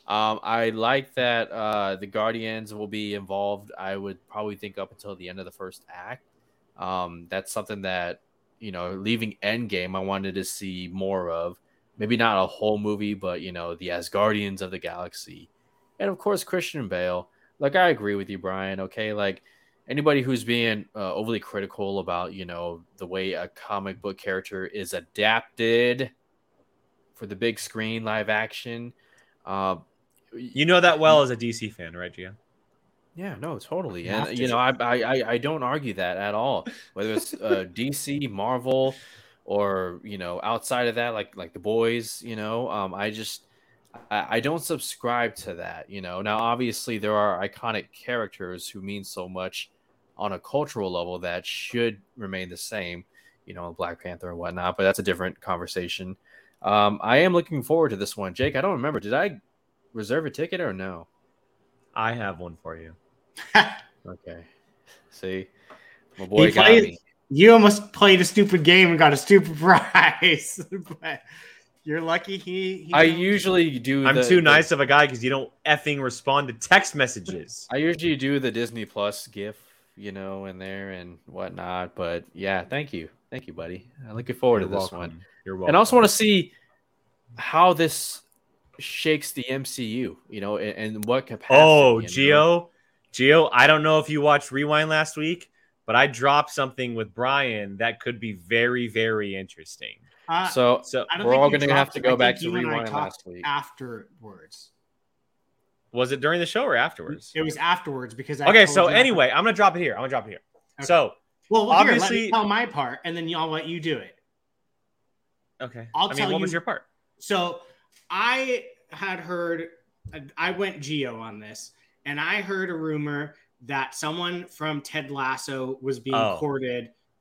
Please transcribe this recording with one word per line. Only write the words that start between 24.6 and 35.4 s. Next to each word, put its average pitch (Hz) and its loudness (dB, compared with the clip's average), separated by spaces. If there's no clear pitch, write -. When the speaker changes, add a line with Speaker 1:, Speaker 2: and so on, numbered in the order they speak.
Speaker 1:
is 95 -10
adapted 117 0
for 107 -16
the 101 -12
big 110 -2
screen, 110 -6
live 107 -2
action, 117 -6
uh, 95 -2
Speaker 2:
You 127 -4
know 180 6
that 170 6
well 156 8
as 131 2
a 120 -4
D 117 -4
C 113 -8
fan, 85 -14
right, 87 -12
Gio? 92 -16
Speaker 1:
Yeah, 175 -12
no, 139 -10
totally. 127 -8
Speaker 3:
You 90 -8
have 107 -4
Speaker 1:
And, 120 -6
you 127 0
Speaker 3:
to. 120 -2
Speaker 1:
know, 117 2
I, 127 4
I, 120 0
I, 117 -2
I 120 2
don't 147 -4